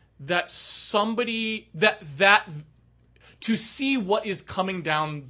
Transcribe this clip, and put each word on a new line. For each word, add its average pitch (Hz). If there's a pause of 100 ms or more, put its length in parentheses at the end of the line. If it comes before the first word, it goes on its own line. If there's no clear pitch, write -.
(200)
that 175
somebody, 220
that, 208 (200)
that, 196 (920)
to 220
see 269
what 214
is 196
coming 185
down 151